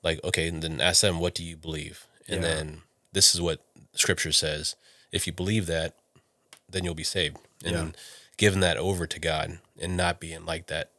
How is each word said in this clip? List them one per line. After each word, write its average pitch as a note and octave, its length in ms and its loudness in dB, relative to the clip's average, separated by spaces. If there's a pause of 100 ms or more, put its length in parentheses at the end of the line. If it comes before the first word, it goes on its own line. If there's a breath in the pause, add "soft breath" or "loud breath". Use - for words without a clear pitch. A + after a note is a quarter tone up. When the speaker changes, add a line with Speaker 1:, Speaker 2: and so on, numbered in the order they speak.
Speaker 1:
like, E2 220 0
"Okay," E2+ 240 0
and D#2+ 140 -4
then D#2+ 180 -4
ask E2+ 220 4
them, F#2 180 2
"What F2 140 0
do E2+ 100 -8
you E2 120 -10
believe?" D#2 500 -10 (220)
And F2+ 140 -2
Speaker 2:
Yeah. E2 120 2
Speaker 1:
then, D#2 280 -6 (300)
"This - 220 6
is F2 60 -2
what E2+ 200 0 (340)
Scripture E2+ 380 2
says. D2+ 440 0 (340 soft breath)
If - 160 -2
you F2 60 -4
believe F#2 340 0
that, E2 280 -2 (760)
then F#2 160 -4
you'll E2+ 100 -2
be D#2 100 -8
saved." E2 320 -2 (280)
And E2 80 0
Speaker 2:
Yeah. E2+ 60 0
Speaker 1:
then D#2+ 160 -4 (420 loud breath)
giving G2 240 6
that F2 160 6
over F2 320 0
to - 100 -8
God D#2 400 -2 (220)
and F2+ 160 -2
not F2 240 2
being E2 260 -12
like E2+ 220 -6
that D#2+ 300 -4